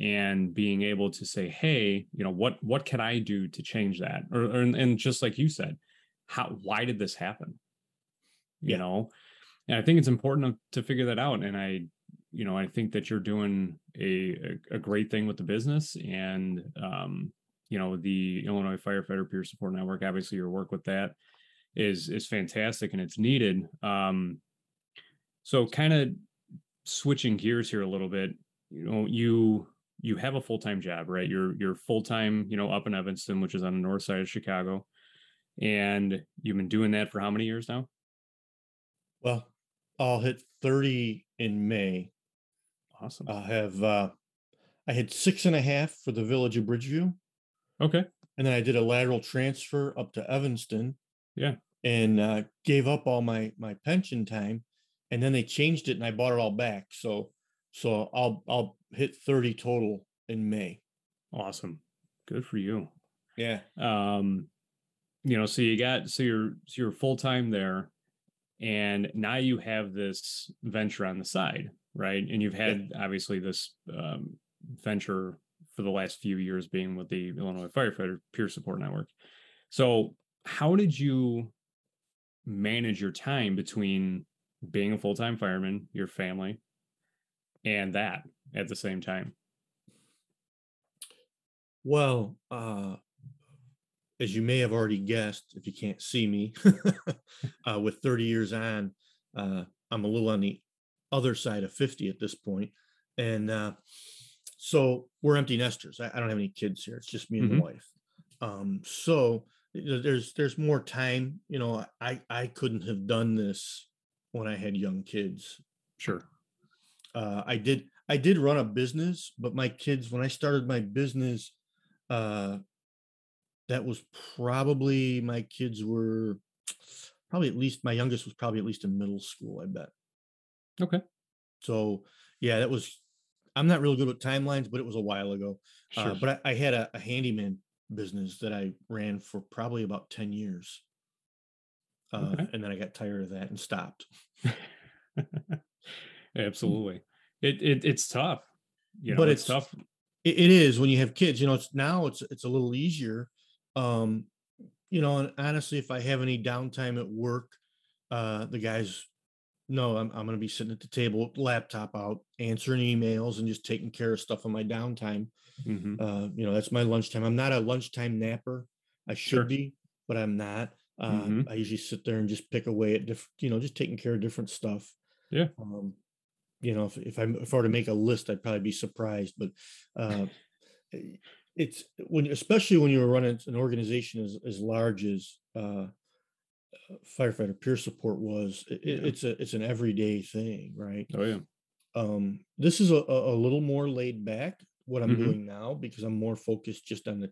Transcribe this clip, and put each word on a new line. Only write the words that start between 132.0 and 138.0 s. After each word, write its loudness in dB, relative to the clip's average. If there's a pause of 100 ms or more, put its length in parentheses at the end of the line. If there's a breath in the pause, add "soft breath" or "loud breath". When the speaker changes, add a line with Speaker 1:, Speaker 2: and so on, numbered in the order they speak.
Speaker 2:
yeah, 4
that 2
was, -4 (560)
I'm 4
not 6
real 4
good 2
with -4
timelines, -2
but -4
it -6
was -8
a -2
while -2
ago. -6 (300 soft breath)
Speaker 1:
Sure. -2
Speaker 2:
Uh, -4
but 0
I, 2
I 0
had 2
a, 0
a -10
handyman -2 (340)
business -6